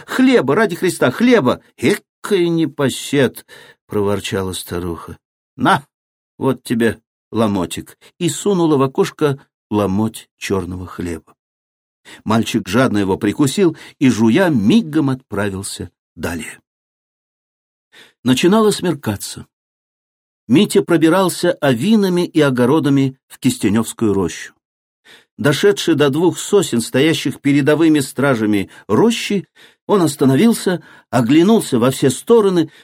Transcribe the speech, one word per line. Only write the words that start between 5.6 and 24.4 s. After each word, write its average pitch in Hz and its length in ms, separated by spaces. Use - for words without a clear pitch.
вот 131 240
тебе 113 380
ломотик», 101 680
и 170 100
сунула 165 480
в 131 60
окошко 139 640
ломоть 104 680
черного 92 500
хлеба. 85 480
Мальчик 110 440
жадно 104 300
его 95 180
прикусил 151 600
и, 139 100
жуя, 117 400
мигом 147 640
отправился 98 800
далее. 82 460
Начинало 214 460
смеркаться. 143 760
Митя 196 340
пробирался 170 720
овинами 175 720
и - 140
огородами 139 840
в - 120
Кистеневскую 113 760
рощу. 92 420